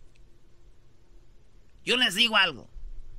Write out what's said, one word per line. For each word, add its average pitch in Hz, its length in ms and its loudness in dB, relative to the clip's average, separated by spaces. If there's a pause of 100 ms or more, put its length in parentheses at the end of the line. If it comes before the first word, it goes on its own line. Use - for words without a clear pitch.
(1800)
Yo 202 120 2
les 247 180 2
digo 220 220 4
algo. 170 340 2 (480)